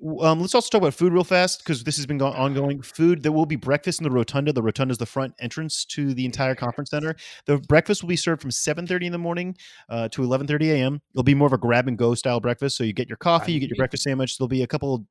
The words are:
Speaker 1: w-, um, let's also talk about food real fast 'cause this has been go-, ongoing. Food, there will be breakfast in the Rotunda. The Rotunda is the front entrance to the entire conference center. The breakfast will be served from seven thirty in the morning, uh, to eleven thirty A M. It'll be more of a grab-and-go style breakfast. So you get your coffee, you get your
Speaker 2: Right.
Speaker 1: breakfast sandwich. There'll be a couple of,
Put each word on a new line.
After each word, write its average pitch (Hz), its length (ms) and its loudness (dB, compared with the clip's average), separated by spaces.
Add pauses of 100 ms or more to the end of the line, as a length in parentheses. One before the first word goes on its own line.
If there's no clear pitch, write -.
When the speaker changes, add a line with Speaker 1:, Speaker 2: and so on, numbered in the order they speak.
Speaker 1:
w-, 160 260 -8
um, 160 140 4
let's 180 120 -2
also 240 140 2
talk 214 140 4
about 143 100 2
food 175 200 2
real 175 120 4
fast 185 400 0
'cause 131 200 -4
this 151 120 -4
has 143 80 -6
been 143 140 -4
go-, 135 100 0
ongoing. 139 540 -2
Food, 165 400 2
there 151 100 2
will 160 140 2
be 147 100 -4
breakfast 143 420 -2
in 165 60 -6
the 147 60 0
Rotunda. 139 420 0
The 127 100 0
Rotunda 127 300 0
is 117 60 -4
the 120 80 -6
front 135 340 -6
entrance 151 460 -8
to 143 260 -4
the 127 140 -2
entire 131 280 -2
conference 127 360 -6
center. 156 260 -4 (300)
The 147 140 4
breakfast 165 420 4
will 175 80 -6
be 180 60 0
served 165 260 -2
from 135 80 -6
seven 156 360 -4
thirty 175 200 -2
in 175 60 -4
the 175 60 -4
morning, 175 380 -4 (320)
uh, 117 220 -4
to - 120 -4
eleven 131 240 0
thirty 151 240 2
A 151 60 4
M. 135 240 0 (140)
It'll 127 100 2
be 139 100 8
more 143 120 6
of 135 80 4
a 117 40 4
grab-and-go 120 560 2
style 120 260 0
breakfast. 123 360 -2
So 123 80 -2
you 110 80 -2
get 120 160 -4
your 113 80 -10
coffee, 170 360 2
you 156 60 0
get 131 120 -4
your 117 60 -4
Speaker 2:
Right. - 80 -12
Speaker 1:
breakfast 127 200 -4
sandwich. 131 340 -2
There'll 131 100 -2
be 127 140 0
a 123 60 -2
couple 143 260 -2
of, 117 160 -4